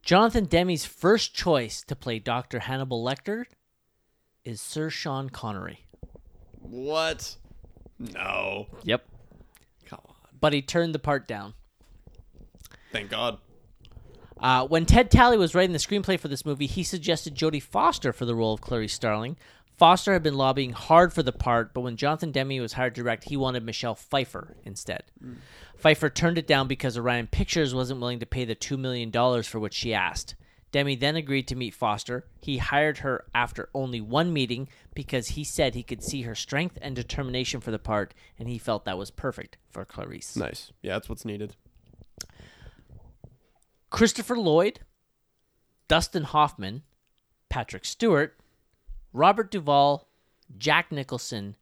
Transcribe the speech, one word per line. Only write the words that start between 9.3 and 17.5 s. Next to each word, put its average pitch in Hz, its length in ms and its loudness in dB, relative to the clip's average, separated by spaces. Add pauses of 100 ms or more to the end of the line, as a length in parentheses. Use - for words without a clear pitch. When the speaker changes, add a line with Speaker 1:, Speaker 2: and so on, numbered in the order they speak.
Speaker 2:
Come - 200 -18
on. - 80 -20 (260)
Speaker 1:
But 151 120 4
he 147 100 0
turned 170 320 0
the 156 60 -4
part 143 260 -2
down. 104 280 -10 (1400)
Speaker 2:
Thank 104 180 -8
God. 110 280 -2 (1000)
Speaker 1:
Uh, 127 280 4
when 165 180 4
Ted 233 260 8
Talley 247 280 10
was 175 160 2
writing 185 180 4
the 160 60 0
screenplay 196 420 0
for - 80 -10
this 139 160 -6
movie, 147 220 -2
he 185 160 -4
suggested 160 520 -4
Jodie 151 280 0